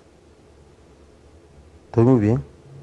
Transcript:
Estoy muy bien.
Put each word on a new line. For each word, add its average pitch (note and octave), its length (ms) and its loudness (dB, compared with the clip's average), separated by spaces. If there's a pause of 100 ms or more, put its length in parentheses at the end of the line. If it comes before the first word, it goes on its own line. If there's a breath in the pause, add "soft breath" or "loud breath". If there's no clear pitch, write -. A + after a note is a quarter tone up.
(1900)
Estoy A#2 160 -2
muy B2+ 160 2
bien. A2+ 240 -2 (400)